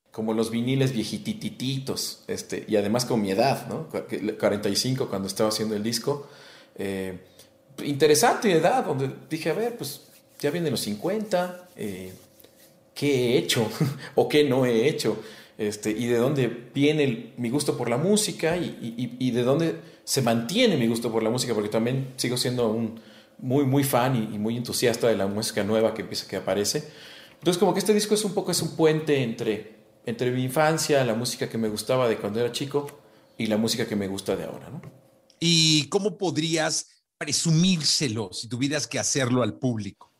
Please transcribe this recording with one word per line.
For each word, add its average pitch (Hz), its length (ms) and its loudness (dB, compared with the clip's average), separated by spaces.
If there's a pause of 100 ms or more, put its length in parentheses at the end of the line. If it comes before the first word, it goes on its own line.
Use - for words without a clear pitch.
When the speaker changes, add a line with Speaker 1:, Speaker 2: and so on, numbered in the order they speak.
(120)
Speaker 1:
Como 110 200 -2
los 110 180 2
viniles 127 420 2
viejititititos, 110 1400 -6
este, - 400 -6
y 107 80 2
además 107 300 2
con 117 140 2
mi 98 120 0
edad, 120 340 2
¿no? 156 220 -8
Cu-, - 180 -6
que, 104 300 -4
cuarenta 104 320 2
y 101 80 0
cinco 131 320 0
cuando 98 180 -4
estaba 107 220 0
haciendo 110 260 -2
el 104 80 -2
disco. 127 460 -4 (480)
Eh, 95 420 -6 (680)
interesante 185 680 4
edad, 190 320 4
donde 135 260 -2 (180)
dije, 160 220 -4
a 151 40 0
ver, 233 220 -4
pues, - 260 -10 (360)
ya 143 120 -2
vienen 165 200 -2
los 120 100 -2
cincuenta, 180 920 -4
eh, 95 400 -10 (800)
¿qué 127 400 2
he - 40 6
hecho? - 300 2 (240)
<laughs> - 220 -14
¿O 120 140 4
qué 147 160 6
no 131 200 4
he 120 240 4
hecho? 147 320 0 (380)
Este, 107 320 -2
y 117 160 0
de 120 120 2
dónde 120 540 0
viene 147 300 4
el, 120 340 -2
mi 120 140 -4
gusto 143 260 0
por 120 140 -2
la 120 60 0
música 175 600 2
y, 160 240 -4
y, 120 380 -6
y, 127 100 2
y - 40 0
de 120 100 2
dónde 156 480 0 (140)
se - 180 0
mantiene 165 540 2
mi 117 120 2
gusto 117 240 0
por 110 100 0
la 110 80 2
música, 127 240 -2
porque 104 140 0
también 127 480 -2
sigo 123 200 -2
siendo 123 340 0
un 110 280 -4 (400)
muy, 135 260 2
muy 135 200 4
fan 131 320 2
y, 107 180 -2
y 104 40 -6
muy 113 180 -2
entusiasta 120 500 0
de 113 100 4
la 98 120 0
música 107 340 -2
nueva 110 320 2
que 101 80 -6
empieza, - 240 -8
que 98 100 -6
aparece. 196 520 -2 (460)
Entonces, 175 240 0
como 185 160 4
que 185 40 -2
este 202 160 4
disco 208 200 2
es 208 100 2
un 185 100 -4
poco, 185 160 -2
es 175 100 0
un 165 140 -4
puente 156 480 4
entre, 113 540 -2 (300)
entre 123 260 0
mi 127 100 0
infancia, 151 600 2
la 113 100 2
música 120 340 -4
que 113 100 -6
me 110 100 0
gustaba 123 400 0
de 107 80 2
cuando 104 240 -4
era 120 100 0
chico 143 380 -4 (500)
y 113 80 -2
la 107 100 2
música 110 300 0
que - 80 -4
me 101 140 -2
gusta 98 260 -4
de 85 100 -4
ahora, - 240 -12
¿no? 151 140 -14 (560)
Speaker 2:
¿Y 160 520 4
cómo 202 280 0
podrías 160 680 -2 (280)
presumírselo 156 1160 0
si - 160 -10
tuvieras 135 400 -2
que 131 100 -4
hacerlo 123 440 2
al 107 120 0
público? 110 640 -4